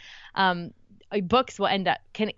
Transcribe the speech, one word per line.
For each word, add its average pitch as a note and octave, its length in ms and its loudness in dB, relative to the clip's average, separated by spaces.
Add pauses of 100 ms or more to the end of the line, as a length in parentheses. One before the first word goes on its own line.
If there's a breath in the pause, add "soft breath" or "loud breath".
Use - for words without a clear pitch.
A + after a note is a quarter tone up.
(340 loud breath)
um, F3+ 380 0 (400)
uh, G#3+ 80 0
books A#3 400 2
will F#3+ 80 2
end F#3+ 180 0
up, E3 120 2 (160)
can, G#3+ 240 -2